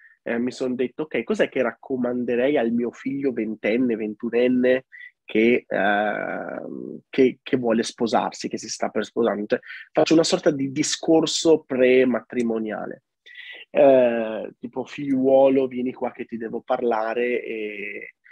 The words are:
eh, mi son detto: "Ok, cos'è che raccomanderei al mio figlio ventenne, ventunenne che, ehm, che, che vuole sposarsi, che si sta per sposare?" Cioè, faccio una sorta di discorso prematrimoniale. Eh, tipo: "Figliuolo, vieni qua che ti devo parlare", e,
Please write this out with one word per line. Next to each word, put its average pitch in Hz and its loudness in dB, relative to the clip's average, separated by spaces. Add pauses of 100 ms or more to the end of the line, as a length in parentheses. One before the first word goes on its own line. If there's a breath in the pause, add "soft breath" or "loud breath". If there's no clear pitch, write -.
(220 soft breath)
eh, 117 -4
mi 123 -2
son 127 -4
detto: 127 -4
"Ok, 131 -4
cos'è 202 0
che 131 0
raccomanderei 123 -2
al 117 0
mio 120 -2
figlio 139 -4
ventenne, 110 -2
ventunenne 123 0 (380 loud breath)
che, 113 2
ehm, 95 -4
che, 131 4
che - -2
vuole 117 0
sposarsi, 110 -2
che - -8
si 113 -14
sta - -6
per 107 -4
sposare?" 104 -2
Cioè, 123 0 (340 loud breath)
faccio 156 4
una 160 6
sorta 180 0
di 135 -2
discorso 156 2
prematrimoniale. 120 0 (680 loud breath)
Eh, 117 4
tipo: 123 -10
"Figliuolo, 135 4
vieni 123 -4
qua 123 -6
che 120 -12
ti 117 -10
devo 113 -8
parlare", 120 0
e, 104 -10 (180 loud breath)